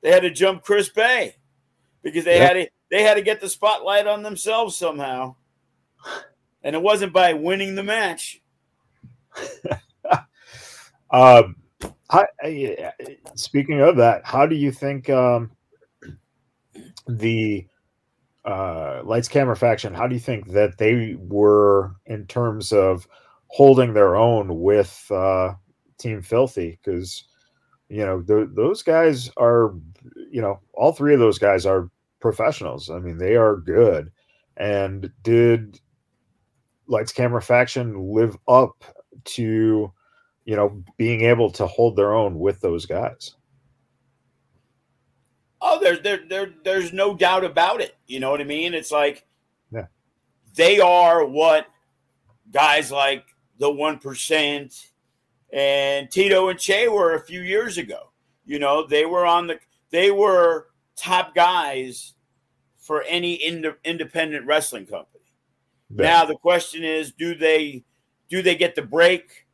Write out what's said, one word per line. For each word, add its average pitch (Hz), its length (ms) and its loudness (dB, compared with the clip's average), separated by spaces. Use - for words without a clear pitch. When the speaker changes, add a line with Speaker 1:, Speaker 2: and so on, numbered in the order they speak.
Speaker 1:
They 151 100 0
had 180 120 6
to 180 80 -2
jump 185 320 -2
Chris 202 260 0
Bay 226 480 -2
because 160 220 -6
they 175 140 4
Speaker 2:
Yeah. 180 80 6
Speaker 1:
had 180 80 4
to, 180 140 -4
they 196 120 0
had 214 120 4
to 208 80 -2
get 208 180 -4
the 196 80 -10
spotlight 208 580 -2
on 208 160 -4
themselves 214 540 -4
somehow, 135 600 -8
and 143 120 -6
it 160 80 -4
wasn't 196 300 0
by 175 220 4
winning 190 400 -4
the 196 100 -8
match. 202 560 -6
Speaker 2:
<laughs> - 80 -16
Um, 123 460 10
I, 196 160 4
I, 139 500 -8
speaking 143 460 -4
of 160 160 6
that, 117 300 4
how 135 180 2
do 156 100 0
you 143 160 -2
think, 139 380 -8
um, 123 420 0
the, 110 600 -4
uh, 82 600 -8
Lights 117 240 -4
Camera 131 280 0
Faction, 110 380 -2
how 120 120 -6
do 127 80 -4
you 120 60 -6
think 107 280 -10
that 101 280 0
they 110 420 -2
were 101 760 2
in 104 220 -14
terms 110 480 -6
of 95 340 0
holding 131 480 6
their 98 220 6
own 104 440 0
with, 98 500 0
uh, 95 440 -2
Team 107 240 -10
Filthy? 98 640 -4
'Cause, 92 400 -10
you 104 160 -6
know, 95 160 -4
th-, 104 320 0
those 143 300 -2
guys 160 560 0
are, 117 380 2
you 123 120 -8
know, 98 180 -6
all 143 180 2
three 147 220 2
of 131 60 2
those 110 180 4
guys 98 260 2
are 95 240 0
professionals. 104 720 -6
I 82 80 -12
mean, 85 180 -12
they 92 180 -2
are 110 220 4
good. 87 560 0
And 98 520 -4
did 117 580 2
Lights 113 260 -4
Camera 120 280 -2
Faction 120 720 -2
live 113 240 0
up 127 380 2
to, 110 680 -2
you 107 120 -6
know, 101 260 -2
being 113 240 -2
able 117 300 4
to 95 160 -4
hold 117 280 0
their 101 200 2
own 101 240 -2
with 95 240 -2
those 85 240 -4
guys? - 480 -8
Speaker 1:
Oh, - 180 0
there's, 175 220 0
there, 202 260 -4
there, 190 280 -8
there's 185 260 -2
no 196 240 -2
doubt 185 300 2
about 175 380 -2
it. - 140 -10
You 131 120 -12
know 131 120 -4
what 143 100 -2
I 143 40 -8
mean? 160 280 -6
It's 160 180 -10
like, 147 360 -2
Speaker 2:
Yeah. 110 180 -14
Speaker 1:
they 185 260 4
are 175 460 4
what 156 400 2
guys 147 400 0
like 139 360 -4
the 139 120 0
One 147 280 -4
percent 143 920 -6
and 139 580 -2
Tito 190 380 2
and 185 100 -6
Che 208 300 0
were 185 260 0
a 156 120 -6
few 180 160 -16
years 196 340 -4
ago. 113 340 -14
You 147 120 -10
know, 147 280 -2
they 147 180 0
were 175 220 0
on 170 220 0
the, 160 100 -8
they 185 200 2
were 185 580 2
top - 380 -4
guys 147 800 -2
for - 240 -6
any 175 320 -4
ind-, 156 400 -8
independent 160 640 -8
wrestling 139 400 -4
company. - 380 -18
Speaker 2:
Yeah. 107 140 -2
Speaker 1:
Now, 165 200 4
the 151 120 -6
question 165 480 -2
is, 160 280 -6
do 170 220 -8
they, 151 500 -2
do 180 100 -4
they 180 140 2
get 170 220 -2
the 147 60 -6
break? 170 720 0